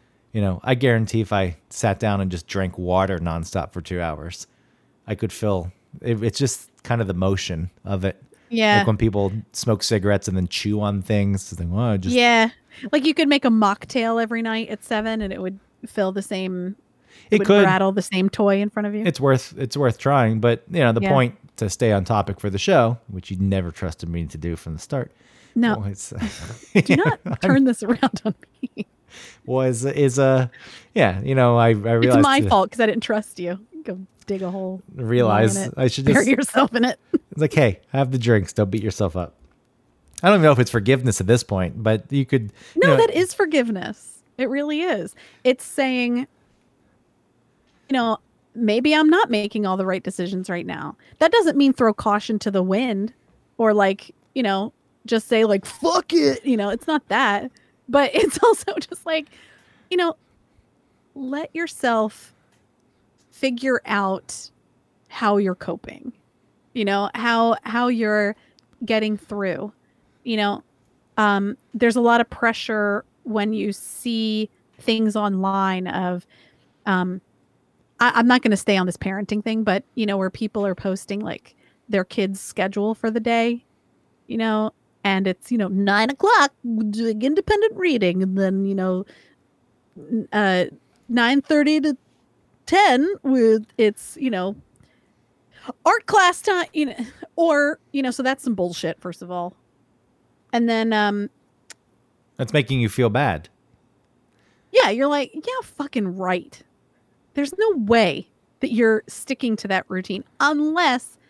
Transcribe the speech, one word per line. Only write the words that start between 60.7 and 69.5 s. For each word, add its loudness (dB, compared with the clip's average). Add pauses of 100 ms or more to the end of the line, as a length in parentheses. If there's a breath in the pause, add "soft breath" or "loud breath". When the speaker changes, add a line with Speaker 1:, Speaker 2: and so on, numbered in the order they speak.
Speaker 2:
let -8
yourself -4 (1000)
figure -2
out -4 (600)
how 0
you're 0
coping, -12 (600)
you -4
know, -2
how, 2
how -2
you're 0 (500 soft breath)
getting 0
through. -8 (520)